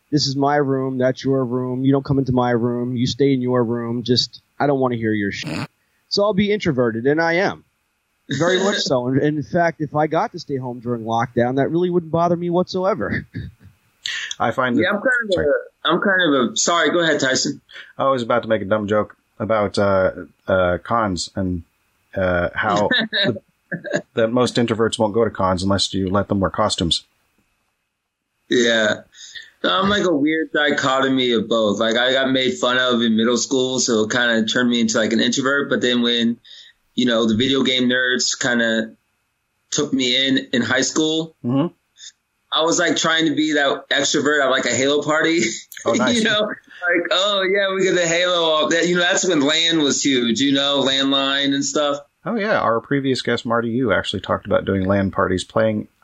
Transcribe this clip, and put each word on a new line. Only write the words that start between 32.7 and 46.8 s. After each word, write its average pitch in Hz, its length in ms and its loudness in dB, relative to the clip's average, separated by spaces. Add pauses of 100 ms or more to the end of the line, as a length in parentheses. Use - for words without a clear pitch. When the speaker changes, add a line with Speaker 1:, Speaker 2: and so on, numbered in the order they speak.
Speaker 3:
of 123 220 2
in 113 140 2
middle 117 220 2
school, 127 420 0
so 113 240 2
it 107 80 -4
kinda 117 360 2
turned 123 220 0
me 120 120 2
into, 113 160 0
like, 110 160 0
an 113 60 2
introvert. 131 500 0
But 120 120 0
then 123 200 2
when, 117 380 0 (560)
you 127 100 0
know, 117 220 2
the 110 80 2
video 135 280 0
game 127 240 0
nerds 127 520 0
kinda 117 560 0 (760)
took 147 240 -2
me 131 340 0
in, 135 100 2 (160)
in 120 80 0
high 127 200 0
school, 156 540 -2 (100)
Speaker 2:
Mm-hmm. 135 280 0 (800)
Speaker 3:
I 151 100 0
was, 160 160 0
like, 165 180 0
trying 160 300 0
to 143 80 0
be 156 180 -2
that 143 360 0
extrovert 143 540 0
at, 131 60 2
like, 127 160 0
a 120 100 0
Halo 143 260 2
party. 156 440 0
<laughs> - 60 -2 (320)
Speaker 2:
Oh, 113 100 0
nice. 123 220 2
Speaker 3:
You 220 100 2
know, 214 160 0
like, - 680 -4